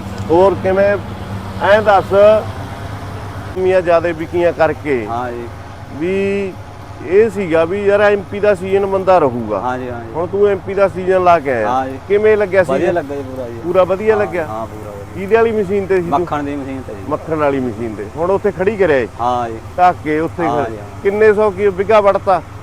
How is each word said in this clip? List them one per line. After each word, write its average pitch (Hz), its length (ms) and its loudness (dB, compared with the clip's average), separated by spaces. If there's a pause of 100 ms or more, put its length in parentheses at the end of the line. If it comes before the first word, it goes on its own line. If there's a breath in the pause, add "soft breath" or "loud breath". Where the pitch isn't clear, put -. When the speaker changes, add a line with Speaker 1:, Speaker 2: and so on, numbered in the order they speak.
(300)
Speaker 1:
ਹੋਰ 180 240 4
ਕਿਵੇਂ? 196 420 0 (680)
ਐਂ 208 180 4
ਦੱਸ, 190 320 2 (1400)
ਮੀਆਂ 185 240 2
ਜ਼ਿਆਦੇ 170 300 2
ਵਿਕੀਆਂ 165 400 0
ਕਰਕੇ 143 540 0
Speaker 2:
ਹਾਂ 120 260 -4
ਜੀ। 120 160 -10 (440)
Speaker 1:
ਵੀ 196 600 -2 (540)
ਇਹ 208 240 4
ਸੀਗਾ 170 340 0
ਵੀ 196 200 -2
ਯਾਰ 202 160 4
ਐਮ 208 300 4
ਪੀ 202 100 -6
ਦਾ 208 140 4
ਸੀਜ਼ਨ 190 320 0
ਬੰਦਾ 190 320 4
ਰਹੂਗਾ। 120 420 0
Speaker 2:
ਹਾਂ 127 180 -4
ਜੀ, 127 120 -8
ਹਾਂ 117 140 -10
ਜੀ। 113 80 -12
Speaker 1:
ਹੁਣ 165 140 -4
ਤੂੰ 202 220 2
ਐਮ 196 100 0
ਪੀ 190 160 -8
ਦਾ 196 140 4
ਸੀਜ਼ਨ 185 360 0
ਲਾ 170 160 6
ਕੇ 135 120 -2
ਆਇਆ। 113 180 0
Speaker 2:
ਹਾਂ 131 160 0
ਜੀ। 131 120 -10 (100)
Speaker 1:
ਕਿਵੇਂ 214 280 4
ਲੱਗਿਆ 196 260 2
Speaker 2:
ਵਧੀਆ 139 160 0
Speaker 1:
ਸੀਜ਼ਨ? 180 140 0
Speaker 2:
ਲੱਗਾ 147 220 -4
ਜੀ 143 80 -6
ਪੂਰਾ 131 260 -10
ਜੀ। 117 160 -10
Speaker 1:
ਪੂਰਾ 180 200 4
ਵਧੀਆ 196 300 0
Speaker 2:
ਹਾਂ, 208 80 0
Speaker 1:
ਲੱਗਿਆ? 170 240 -4
Speaker 2:
ਹਾਂ, 113 200 -6
ਪੂਰਾ 107 240 -12
ਵਧੀਆ। 101 140 -12 (100)
Speaker 1:
ਕਿਹਦੇ 196 220 0
ਵਾਲੀ 226 160 4
ਮਸ਼ੀਨ 202 340 -2
ਤੇ 185 100 2
ਸੀ 170 140 -2
ਤੂੰ? 147 100 0
Speaker 2:
ਮੱਖਣ 160 220 -4
ਦੀ 143 140 -6
ਮਸ਼ੀਨ 135 320 -8
ਤੇ 113 60 -12
ਜੀ। 101 140 -14
Speaker 1:
ਮੱਖਣ 147 260 -4
ਵਾਲੀ 143 260 0
ਮਸ਼ੀਨ 117 340 -4
ਤੇ। 98 120 -8 (100)
ਹੁਣ 170 140 -2
ਉੱਥੇ 196 220 0
ਖੜੀ 196 240 2
ਕਰਿਆ 170 200 4
ਏ? 117 120 2 (120)
Speaker 2:
ਹਾਂ 120 300 0
ਜੀ। 113 80 -8 (200)
Speaker 1:
ਢੱਕ 180 260 6
ਕੇ 151 160 0
ਉੱਥੇ 165 260 -4
Speaker 2:
ਹਾਂ 135 180 0
Speaker 1:
ਖੜੀ। 113 80 -6
Speaker 2:
ਜੀ, 107 60 -10
ਹਾਂ। 104 240 -14
Speaker 1:
ਕਿੰਨੇ 208 320 4
ਸੌ 214 160 2
ਕੀ 202 180 0
ਬਿੱਘਾ 202 320 2
ਵੜਤਾ? 196 420 2 (200)